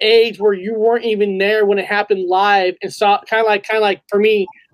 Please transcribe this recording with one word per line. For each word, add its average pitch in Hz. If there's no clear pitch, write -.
age 220
where 208
you 190
weren't 226
even 202
there 208
when 202
it 190
happened 202
live 190
and 175
saw, 202
kinda 220
like, 208
kinda 220
like 202
for 202
me, 208